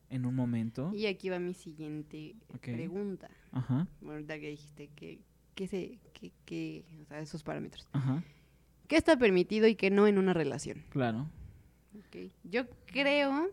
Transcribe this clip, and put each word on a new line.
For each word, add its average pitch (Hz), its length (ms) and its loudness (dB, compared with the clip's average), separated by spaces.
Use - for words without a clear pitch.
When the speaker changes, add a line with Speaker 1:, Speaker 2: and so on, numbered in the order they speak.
Speaker 1:
en 127 160 -4
un 127 100 -2
momento. 120 580 -2
Speaker 2:
Y 214 120 -2
aquí 190 220 -4
va 180 120 -2
mi 180 140 -4
siguiente 151 800 -12
Speaker 1:
Ok. 131 60 -14
Speaker 2:
pregunta. 180 680 -6
Speaker 1:
Ajá. 135 380 -2
Speaker 2:
Bueno, 147 120 -14
ahorita 151 260 -8
que 151 120 -10
dijiste 147 440 -16
que, 165 240 -16
que 190 100 -4
se, 190 320 -6
que, - 200 -18
que, 160 400 -8
o - 40 -20
sea, 147 120 -14
esos 156 240 -10
parámetros. - 480 -8
Speaker 1:
Ajá. 139 320 0
Speaker 2:
¿Qué - 100 2
está 320 220 6
permitido 214 480 6
y 226 80 6
qué 196 160 2
no 202 160 8
en 202 120 6
una 190 160 4
relación? 143 560 -4
Speaker 1:
Claro. 123 380 0
Speaker 2:
Ok. 185 320 -16
Yo 233 220 -2
creo, 277 680 2